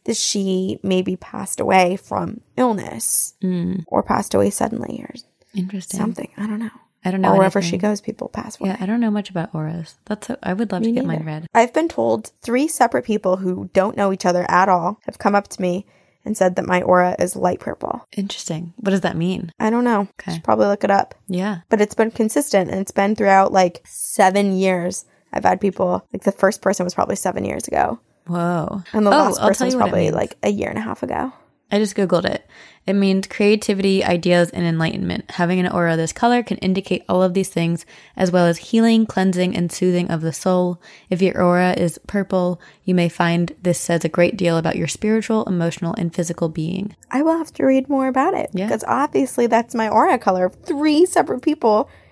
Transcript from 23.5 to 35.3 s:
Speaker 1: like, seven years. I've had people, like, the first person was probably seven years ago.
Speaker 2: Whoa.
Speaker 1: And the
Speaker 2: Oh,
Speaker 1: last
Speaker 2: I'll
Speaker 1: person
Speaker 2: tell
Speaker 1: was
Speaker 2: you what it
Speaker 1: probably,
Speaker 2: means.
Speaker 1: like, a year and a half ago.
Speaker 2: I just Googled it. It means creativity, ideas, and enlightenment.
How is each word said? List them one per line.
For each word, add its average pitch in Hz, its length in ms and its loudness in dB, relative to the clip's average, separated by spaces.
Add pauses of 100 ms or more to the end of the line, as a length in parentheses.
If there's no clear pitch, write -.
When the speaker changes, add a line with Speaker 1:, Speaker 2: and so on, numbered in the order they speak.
Speaker 1:
like, 185 360 2
seven 196 720 2
years. 185 480 0 (280)
I've - 120 -4
had 185 160 4
people, 185 520 0
like, - 100 -10
the 202 80 2
first - 300 0
person 190 220 0
was 180 100 -4
probably 196 220 -2
seven - 300 -4
years - 220 -6
ago. - 320 0 (280)
Speaker 2:
Whoa. 175 560 -4 (100)
Speaker 1:
And 214 120 2
the 202 60 6
Speaker 2:
Oh, - 20 -2
Speaker 1:
last 285 260 2
Speaker 2:
I'll - 100 2
Speaker 1:
person - 100 2
Speaker 2:
tell 254 80 0
Speaker 1:
was 254 60 0
Speaker 2:
you 254 60 -2
what 202 80 4
it - 20 -2
Speaker 1:
probably, - 160 2
Speaker 2:
means. - 100 0
Speaker 1:
like, - 280 -4
a - 60 2
year 202 200 -2
and - 80 -6
a 220 40 -2
half - 220 -8
ago. - 300 -4 (380)
Speaker 2:
I 202 80 2
just 214 160 0
Googled 185 300 2
it. - 200 -4 (400)
It 190 80 -2
means 190 320 2
creativity, 202 800 2
ideas, 175 480 2
and 185 120 -2
enlightenment. 165 680 -2